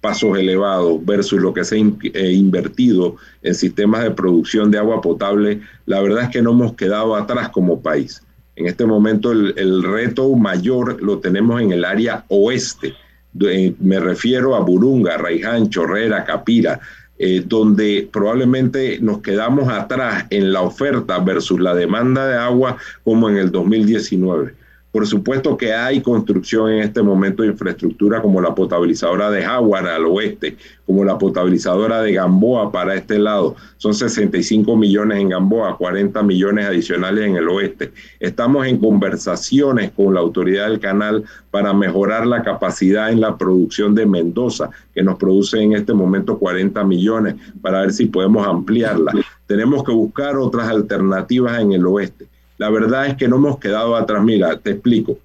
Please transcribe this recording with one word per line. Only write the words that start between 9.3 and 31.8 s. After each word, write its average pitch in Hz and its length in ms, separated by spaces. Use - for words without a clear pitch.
el, 104 240
el 95 260
reto 117 540
mayor 113 640
lo 98 160
tenemos 113 420
en 104 120
el 87 120
área 104 440
oeste. 110 640
De, 92 480
me 95 180
refiero 123 560
a 104 60
Burunga, 92 580
Raiján, 92 500
Chorrera, 95 560
Capira, 85 560
eh, 92 260
donde 104 680
probablemente 127 920
nos 104 180
quedamos 120 500
atrás 110 600
en 98 220
la 95 100
oferta 107 560
versus 90 420
la 90 140
demanda 120 540
de 127 80
agua 123 400
como 113 260
en 104 80
el 95 140
dos 87 160
mil 110 180
diecinueve. 92 680
Por - 160
supuesto 135 480
que 110 200
hay 131 260
construcción 110 680
en 110 100
este 107 220
momento 98 400
de 107 80
infraestructura 101 720
como 95 180
la 85 140
potabilizadora 90 760
de 98 120
Jáguara 98 520
al 82 120
oeste, 90 500
como 95 180
la 95 140
potabilizadora 92 800